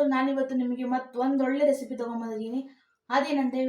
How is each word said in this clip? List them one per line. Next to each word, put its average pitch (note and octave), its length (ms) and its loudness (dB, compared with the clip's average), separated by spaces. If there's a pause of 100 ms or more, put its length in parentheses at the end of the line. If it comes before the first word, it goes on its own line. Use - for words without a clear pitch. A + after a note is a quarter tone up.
(140)
ನಾನಿವತ್ತು C4+ 480 0
ನಿಮಗೆ B3 240 -2 (100)
ಮತ್ತೊಂದೊಳ್ಳೆ C4+ 760 0
ರೆಸಿಪಿ B3+ 300 -2
ತೊಗೊಂಬಂದಿದ್ದೀನಿ. A3+ 600 -6 (480)
ಅದೇನಂದ್ರೆ C4 600 0